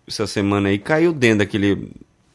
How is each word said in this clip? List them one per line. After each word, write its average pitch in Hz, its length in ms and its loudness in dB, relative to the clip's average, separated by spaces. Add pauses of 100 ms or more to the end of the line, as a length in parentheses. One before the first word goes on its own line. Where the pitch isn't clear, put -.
essa 104 180 -4
semana 101 440 0
aí, 101 80 0
caiu 160 340 0
dentro 117 260 4
daquele... 101 540 -2 (420)